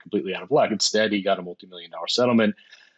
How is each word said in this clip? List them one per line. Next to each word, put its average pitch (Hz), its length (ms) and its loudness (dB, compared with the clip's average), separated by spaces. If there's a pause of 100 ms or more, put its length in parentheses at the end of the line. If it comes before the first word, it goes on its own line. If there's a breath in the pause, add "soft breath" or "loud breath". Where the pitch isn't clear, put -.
completely 95 320 -4
out - 80 -8
of 95 80 -10
luck. 123 220 4
Instead, 107 400 0
he 101 100 0
got 95 160 0
a 90 40 -10
multi-million 87 500 -16
dollar 85 160 -10
settlement. 113 480 2 (420 loud breath)